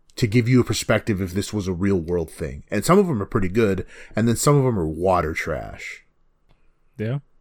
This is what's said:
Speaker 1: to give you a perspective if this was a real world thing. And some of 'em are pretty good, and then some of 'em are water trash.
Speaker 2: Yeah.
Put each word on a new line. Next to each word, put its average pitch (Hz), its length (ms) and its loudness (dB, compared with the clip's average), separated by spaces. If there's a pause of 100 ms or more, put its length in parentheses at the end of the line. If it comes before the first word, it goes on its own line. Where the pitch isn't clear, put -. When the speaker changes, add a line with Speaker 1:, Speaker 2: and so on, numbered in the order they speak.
(160)
Speaker 1:
to 123 120 2
give 113 220 2
you 127 100 6
a 117 60 4
perspective 107 560 0
if 92 100 -4
this 98 220 -4
was 101 140 -4
a 95 60 -2
real 95 260 0
world 82 300 -4
thing. 71 400 -10
And 104 140 -2
some 180 160 4
of 196 80 2
'em 123 140 -2
are 98 60 -6
pretty 95 200 0
good, 95 380 0 (300)
and 110 120 2
then 113 80 2
some 147 220 4
of 135 80 4
'em 120 120 0
are 80 100 0
water 82 460 0
trash. - 720 -8 (920)
Speaker 2:
Yeah. 113 220 -4 (220)